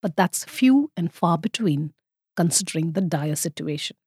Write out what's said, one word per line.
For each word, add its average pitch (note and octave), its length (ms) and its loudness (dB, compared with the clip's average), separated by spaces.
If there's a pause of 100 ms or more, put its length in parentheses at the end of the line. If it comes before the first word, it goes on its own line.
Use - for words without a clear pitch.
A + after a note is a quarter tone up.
But F3+ 140 -4
that's - 280 0
few C4+ 540 4
and E3+ 160 -2
far E3+ 240 2
between, D#3 560 -2 (420)
considering E3 580 0
the F#3+ 80 0
dire D3+ 340 -2
situation. - 600 -6 (120)